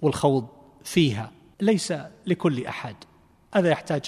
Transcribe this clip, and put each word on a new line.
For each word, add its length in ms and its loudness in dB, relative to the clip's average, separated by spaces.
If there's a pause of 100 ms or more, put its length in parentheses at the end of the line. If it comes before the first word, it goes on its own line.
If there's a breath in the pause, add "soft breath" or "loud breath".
والخوض 460 2 (360)
فيها 460 0 (300)
ليس 340 0 (320)
لكل 400 0
أحد، 300 -10 (580)
هذا 140 4
يحتاج 400 0